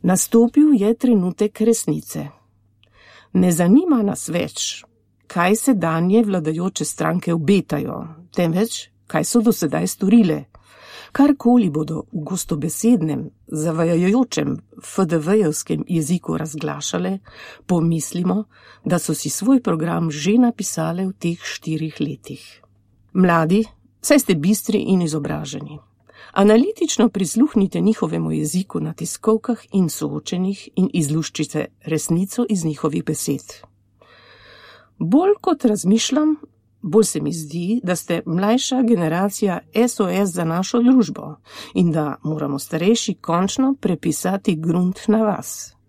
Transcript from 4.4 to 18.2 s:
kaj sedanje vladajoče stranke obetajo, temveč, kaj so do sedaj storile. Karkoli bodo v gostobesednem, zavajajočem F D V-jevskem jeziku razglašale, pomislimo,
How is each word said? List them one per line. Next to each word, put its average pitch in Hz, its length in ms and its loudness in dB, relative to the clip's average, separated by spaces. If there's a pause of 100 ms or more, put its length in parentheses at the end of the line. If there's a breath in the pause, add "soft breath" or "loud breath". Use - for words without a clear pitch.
kaj 180 300 2
sedanje 185 720 2
vladajoče 175 580 -2
stranke 165 500 -2
obetajo, 165 640 0 (340)
temveč, 180 540 -2 (180)
kaj 160 180 -2
so 240 200 2
do 233 80 4
sedaj 156 340 -2
storile. 190 580 2 (680 loud breath)
Karkoli 247 580 4
bodo 156 320 -4 (100)
v 156 120 -6
gostobesednem, 160 1040 -2 (180)
zavajajočem 165 1080 0 (240)
F - 260 -2
D 165 120 0
V-jevskem 156 720 0
jeziku 165 520 -2
razglašale, 160 800 -6 (480 loud breath)
pomislimo, 175 760 0 (400 soft breath)